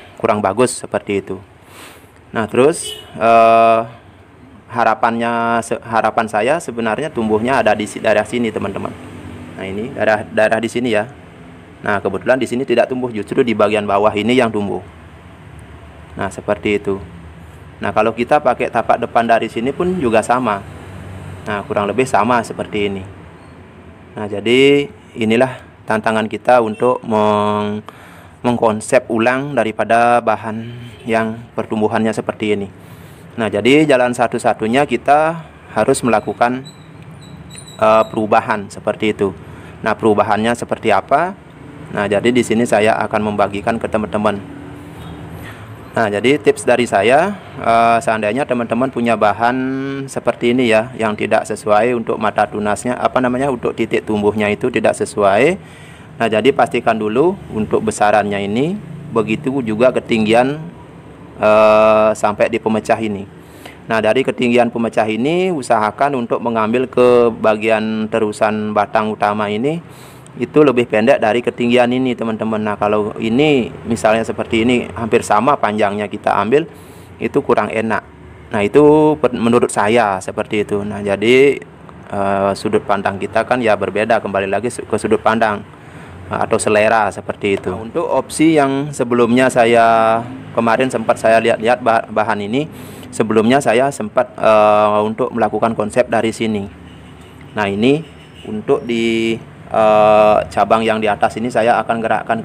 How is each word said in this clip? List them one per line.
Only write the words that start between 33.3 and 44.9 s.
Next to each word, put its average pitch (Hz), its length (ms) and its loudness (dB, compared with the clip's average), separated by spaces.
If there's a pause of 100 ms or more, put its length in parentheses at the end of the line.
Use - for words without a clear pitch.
Nah, 110 80 0
jadi 127 400 4
jalan 123 240 2
satu-satunya 120 720 0
kita 151 560 0 (320)
harus - 320 0
melakukan, 120 600 0 (1160)
eh, 110 280 4
perubahan 110 600 -2
seperti 107 480 -4
itu. 98 160 0 (480)
Nah, 107 160 -2
perubahannya 107 560 2
seperti 113 400 -4
apa? 147 400 0 (640)
Nah, 104 80 -2
jadi 101 240 0
di 120 160 2
sini 117 240 0
saya 110 320 2
akan 107 320 -2
membagikan 101 480 -2
ke 104 80 -6
teman-teman. 104 480 -2 (1500)